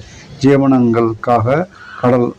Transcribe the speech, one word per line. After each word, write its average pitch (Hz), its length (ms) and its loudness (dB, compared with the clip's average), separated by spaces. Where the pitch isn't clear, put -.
ஜீவனங்களுக்காக 123 1040 0
கடல் 123 280 0